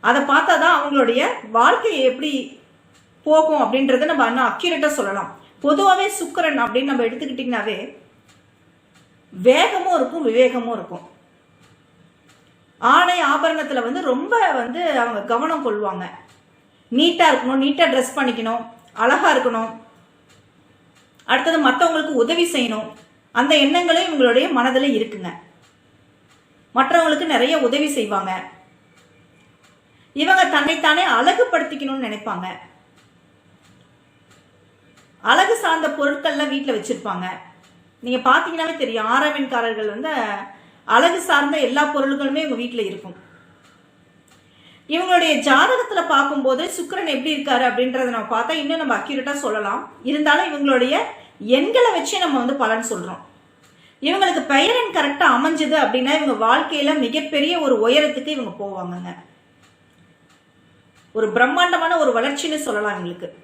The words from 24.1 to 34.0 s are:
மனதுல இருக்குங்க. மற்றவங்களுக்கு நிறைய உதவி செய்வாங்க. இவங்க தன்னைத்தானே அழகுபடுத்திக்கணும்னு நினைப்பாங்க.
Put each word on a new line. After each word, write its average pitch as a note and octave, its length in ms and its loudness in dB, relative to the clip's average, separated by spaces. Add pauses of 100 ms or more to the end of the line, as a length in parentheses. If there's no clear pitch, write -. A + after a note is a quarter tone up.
மனதுல C4 420 2
இருக்குங்க. G3+ 320 -8 (1500)
மற்றவங்களுக்கு D#4+ 540 2
நிறைய B3+ 220 2 (140)
உதவி D4 280 0
செய்வாங்க. G3 360 -2 (1900)
இவங்க F#4 200 4 (120)
தன்னைத்தானே D#4 500 2 (120)
அழகுபடுத்திக்கணும்னு C#4 880 -2
நினைப்பாங்க. G#3 400 -8 (2750)